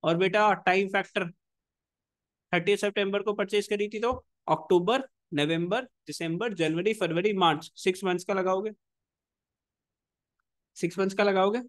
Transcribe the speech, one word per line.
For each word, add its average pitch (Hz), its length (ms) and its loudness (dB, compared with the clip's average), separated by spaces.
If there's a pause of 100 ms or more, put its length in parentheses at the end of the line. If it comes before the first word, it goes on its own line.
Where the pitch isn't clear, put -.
और 170 140 2
बेटा 196 360 4 (120)
टाइम 190 220 2
फैक्टर 190 420 -2 (1200)
थर्टी 185 240 2
सितंबर 202 460 -2
को 208 100 -2
परचेज 202 340 -2
करी 208 220 -2
थी, 220 100 -8
तो 247 260 -2 (220)
अक्टूबर, 190 600 2 (260)
नवंबर, 165 500 0 (240)
दिसंबर, 170 460 -4
जनवरी, 165 400 0
फरवरी, 185 400 0
मार्च, 165 420 2
सिक्स 190 280 -2
मंथ्स 180 200 -2
का 202 100 -2
लगाओगे, 190 380 0 (2000)
सिक्स 175 220 -6
मंथ्स 196 140 0
का 208 100 0
लगाओगे। 202 460 2